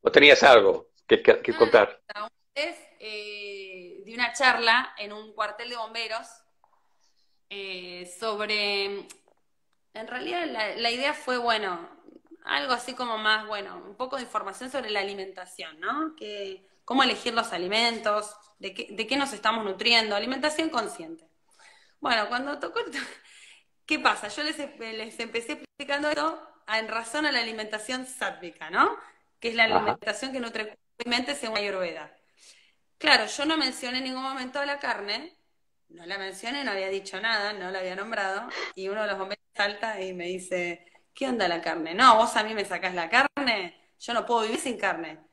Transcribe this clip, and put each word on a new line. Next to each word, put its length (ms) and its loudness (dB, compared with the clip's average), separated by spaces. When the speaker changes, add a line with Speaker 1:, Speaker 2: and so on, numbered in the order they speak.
Speaker 1:
¿O 100 2
tenías 300 12
algo 460 10
que, 160 8
que, 180 8
que 120 0
Speaker 2:
No, 60 -2
no, 60 10
Speaker 1:
contar? 360 6
Speaker 2:
no, 140 -8
es, 220 -4
eh, 1040 -12
de 100 -16
una 180 -2
charla 680 4
en 140 -10
un 220 -14
cuartel 360 -4
de 60 -8
bomberos, 520 -8
eh, 720 -12
sobre, 680 -2
en 120 -10
realidad 400 -6
la, 280 -4
la 160 0
idea 240 0
fue, 240 -2
bueno, 500 0
algo 280 0
así 220 -4
como 240 -4
más, 280 2
bueno, 380 -8
un 120 -18
poco 200 -6
de 60 -4
información 480 -6
sobre 200 -4
la 100 0
alimentación, 800 -8
¿no? 360 -2
Que, 500 -10
cómo 180 2
elegir 320 0
los 180 -2
alimentos, 840 -2
de 140 -10
qué, 180 -12
de 160 -6
qué 100 0
nos 160 0
estamos 320 0
nutriendo, 500 2
alimentación 560 -2
consciente. 580 -6
Bueno, 280 2
cuando 300 -4
tocó 220 -4
el 120 -6
to-, 60 -6
<laughs> 880 -16
¿qué 120 0
pasa? 300 0
Yo 160 -6
les, 120 -4
les 420 -10
empecé 320 -6
explicando 560 -4
esto 400 -2
a, 120 -2
en 100 -4
razón 380 -4
a 60 0
la 80 0
alimentación 680 -6
sátvica, 640 -10
¿no? 260 2
Que 80 -4
es 60 -4
la 100 4
Speaker 1:
Ajá. 120 4
Speaker 2:
alimentación 560 -2
que 80 -6
nutre 260 -6
cuerpo 160 -18
y 40 -6
mente 260 -2
según 240 -4
Ayurveda. 540 -4
Claro, 280 6
yo 180 -4
no 120 2
mencioné 420 -2
en 60 -4
ningún 180 -6
momento 380 -6
a 60 -2
la 120 -4
carne, 580 -6
no 180 -20
la 120 -8
mencioné, 460 -8
no 60 -2
había 180 -2
dicho 320 -6
nada, 320 -2
no 180 -8
la 100 -4
había 160 -4
nombrado, 520 -4
y 140 -8
uno 140 -4
de 60 -2
los 100 -4
bomberos 260 -8
salta 460 -2
y 140 -6
me 120 -6
dice, 600 -4
"¿Qué 140 -4
onda 180 0
la 140 0
carne? 340 -4
No, 220 8
vos 200 4
a 60 4
mí 120 -4
me 100 -2
sacás 300 -4
la 160 -4
carne, 680 0
yo 140 -6
no 100 0
puedo 180 2
vivir 160 -2
sin 200 -4
carne 400 -4